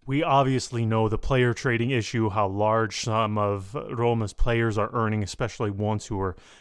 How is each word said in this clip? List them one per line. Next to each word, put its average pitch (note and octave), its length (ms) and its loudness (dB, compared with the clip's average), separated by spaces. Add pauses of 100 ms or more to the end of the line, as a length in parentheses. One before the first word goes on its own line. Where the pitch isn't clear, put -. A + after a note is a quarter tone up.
We C#3 180 0
obviously C3 640 2
know A2 240 2
the A2 80 -2
player B2 360 2
trading A#2 360 0
issue, A2+ 400 0
how G2+ 180 0
large G#2+ 540 0
some A2 360 0
of G2+ 380 -2
Roma's A#2 560 -2
players A#2 460 2
are G#2 160 0
earning, A2 280 0
especially G#2+ 480 -4
ones G#2 360 -2
who G#2 160 -6
are F#2+ 160 -4 (240)